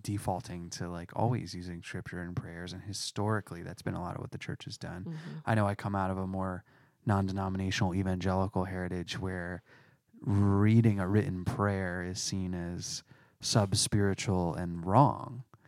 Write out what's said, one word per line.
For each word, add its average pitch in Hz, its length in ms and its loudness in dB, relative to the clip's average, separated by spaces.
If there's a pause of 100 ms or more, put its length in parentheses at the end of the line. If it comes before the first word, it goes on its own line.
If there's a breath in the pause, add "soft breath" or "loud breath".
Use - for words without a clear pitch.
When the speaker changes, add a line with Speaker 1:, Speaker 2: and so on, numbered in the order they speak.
Speaker 1:
defaulting 90 720 -4
to, - 180 -6
like, 87 280 -8
always 113 360 0
using 87 300 -8
scripture 90 380 -8
and 87 140 -8
prayers, 85 360 -8
and 92 120 -10
historically 101 800 -4
that's 90 200 -10
been 95 140 -4
a 87 60 -6
lot 87 140 -6
of - 60 -8
what - 100 -10
the - 60 -8
church - 260 -8
has - 140 -10
done. 87 260 -10
Speaker 2:
Mm-hmm. 156 420 -10
Speaker 1:
I - 100 2
know 107 120 4
I 101 80 0
come 101 200 -2
out 95 160 2
of 95 60 -2
a 95 100 -2
more 95 360 -4 (420 soft breath)
non-denominational 95 880 2
evangelical 95 680 2
heritage 90 560 -4
where 90 440 -6 (580 soft breath)
reading 101 800 6
a 90 80 0
written 95 340 2
prayer 95 600 0
is 92 180 -4
seen 92 320 -2
as 87 500 -6 (380 soft breath)
sub-spiritual 98 1160 2
and 85 300 -4
wrong, 117 580 4 (240 soft breath)